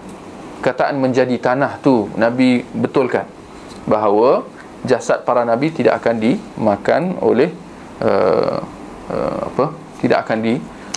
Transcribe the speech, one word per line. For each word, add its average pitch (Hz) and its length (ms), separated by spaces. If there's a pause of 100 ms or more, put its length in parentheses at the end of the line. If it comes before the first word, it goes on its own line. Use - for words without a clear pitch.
(640)
Kataan 135 400
"menjadi 127 400
tanah" 131 400
tu 120 320
Nabi 123 560
betulkan 117 560 (580)
bahawa 107 600 (400)
jasad 120 400
para 120 180
nabi 123 280
tidak 113 280
akan 117 220
dimakan 117 800 (180)
oleh, 117 300 (540)
uh, 98 560 (480)
uh, - 320 (120)
apa? 147 200 (280)
Tidak 120 200
akan 113 240
di, 113 100 (420)